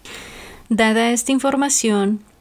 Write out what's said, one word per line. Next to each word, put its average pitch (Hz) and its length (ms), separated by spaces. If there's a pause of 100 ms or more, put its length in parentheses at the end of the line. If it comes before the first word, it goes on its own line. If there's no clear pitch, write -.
(680)
Dada 226 420
esta 240 220
información, 233 880 (200)